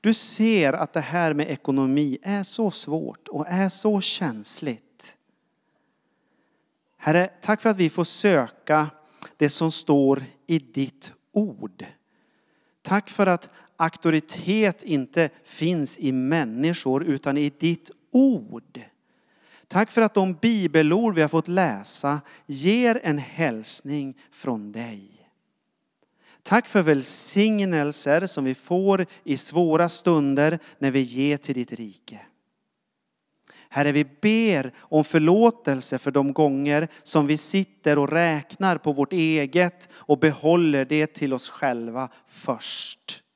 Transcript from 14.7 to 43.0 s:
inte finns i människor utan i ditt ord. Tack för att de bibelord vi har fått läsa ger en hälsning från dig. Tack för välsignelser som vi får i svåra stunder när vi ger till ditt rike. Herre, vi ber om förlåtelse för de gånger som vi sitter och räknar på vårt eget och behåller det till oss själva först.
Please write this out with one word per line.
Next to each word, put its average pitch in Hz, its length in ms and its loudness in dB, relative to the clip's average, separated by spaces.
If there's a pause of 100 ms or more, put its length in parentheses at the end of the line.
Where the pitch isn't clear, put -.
inte 151 480 -2 (140)
finns 156 540 -4
i 139 140 -2
människor 135 920 -2
utan 139 320 -2
i 147 140 0
ditt 165 400 -4 (200)
ord. 214 680 0 (880)
Tack 208 220 2
för 226 120 2
att 214 120 2
de 185 200 2
bibelord 190 800 2
vi 160 80 2
har 151 60 2
fått 160 200 0
läsa 147 720 -2 (260)
ger 214 560 0
en 151 160 -2
hälsning 139 1000 -6 (120)
från 107 420 -8
dig. 107 380 -14 (1300)
Tack 233 260 2
för 196 140 2
välsignelser 160 1400 2
som 147 180 -4
vi 131 100 -2
får 185 520 0 (180)
i 147 120 -2
svåra 165 520 2
stunder 151 680 2 (200)
när 139 120 0
vi 135 100 2
ger 135 360 -2
till 139 180 -8
ditt 123 180 -6
rike. 107 480 -16 (1500)
Herre, 143 240 0
vi 147 120 2
ber 208 720 0
om 156 260 2
förlåtelse 160 920 2
för 139 120 -4
de 139 220 2
gånger 147 560 0 (140)
som 147 240 2
vi 151 120 0
sitter 151 600 0
och 139 100 0
räknar 165 680 0
på 151 140 -2
vårt 139 200 0
eget 160 840 0
och - 240 0
behåller 156 640 2
det 151 220 0
till 143 260 -6
oss 127 160 -6
själva 123 600 -6 (180)
först. - 960 -10 (140)